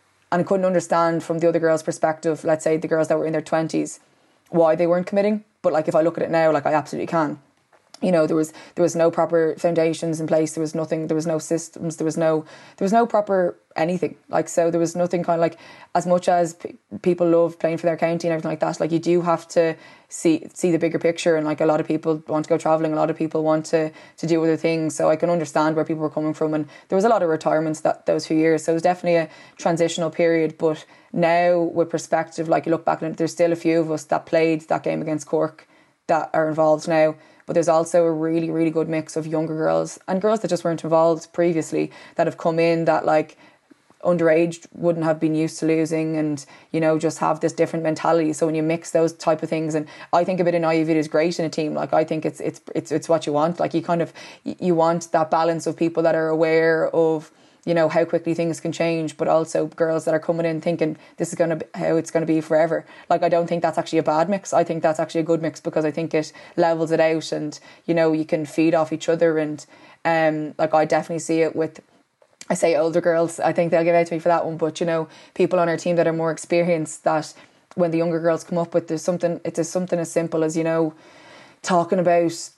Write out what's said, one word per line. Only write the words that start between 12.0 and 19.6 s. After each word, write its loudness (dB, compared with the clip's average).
was -2
no, 0
there -4
was 0
no 4
proper 0
anything. -2
Like, -2
so 0
there 0
was -2
nothing 0
kind 0
of, 2
like, 0
as 0
much 2
as 2
p-, -14
people 2
love 2
playing -2
for -2
their 0
county -2
and 0
everything -2
like -4
that, -2
like, 0
you 2
do 2
have 0
to 2